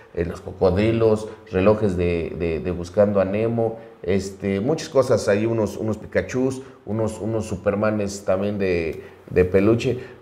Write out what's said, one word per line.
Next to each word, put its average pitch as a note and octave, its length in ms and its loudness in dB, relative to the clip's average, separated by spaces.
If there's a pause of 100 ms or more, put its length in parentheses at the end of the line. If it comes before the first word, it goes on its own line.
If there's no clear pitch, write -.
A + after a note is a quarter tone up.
(140)
eh, E2+ 120 -2
los F2 140 -8
cocodrilos, G#2+ 880 2 (240)
relojes F#2+ 460 2
de, E2+ 420 -2
de, E2 200 -2
de F2+ 120 -4
Buscando G2 480 2
a F#2 60 4
Nemo, A2+ 540 -2 (240)
este, G2 560 -2
muchas D3 300 -2
cosas, B2 380 2
ahí G#2 200 2
unos, A2 300 -2
unos G#2+ 200 -4
Pikachus, B2+ 640 -2 (240)
unos, G#2+ 340 -4
unos G#2+ 280 -4
Supermanes G2+ 760 -2
también G2+ 360 -2
de, E2+ 440 -2 (280)
de F2+ 140 4
peluche, A2+ 540 4 (220)